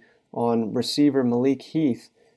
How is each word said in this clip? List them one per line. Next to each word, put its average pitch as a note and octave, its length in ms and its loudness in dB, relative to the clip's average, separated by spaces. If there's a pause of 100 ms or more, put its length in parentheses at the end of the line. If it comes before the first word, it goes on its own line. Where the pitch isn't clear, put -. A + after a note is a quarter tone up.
(320)
on A#2 420 -2
receiver C3+ 500 0
Malik B2 380 0
Heath. C#3+ 480 -2 (280)